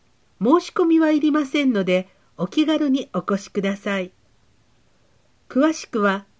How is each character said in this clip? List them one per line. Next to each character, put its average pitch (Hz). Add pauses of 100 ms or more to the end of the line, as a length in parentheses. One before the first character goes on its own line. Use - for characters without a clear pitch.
(420)
申 277
し -
込 359
み 330
は 311
い 302
り 302
ま 294
せ 294
ん 262
の 196
で、 185 (280)
お 175
気 302
軽 302
に 269
お 185
越 202
し -
く 202
だ 196
さ 196
い。 180 (1400)
詳 302
し -
く 226
は、 202 (140)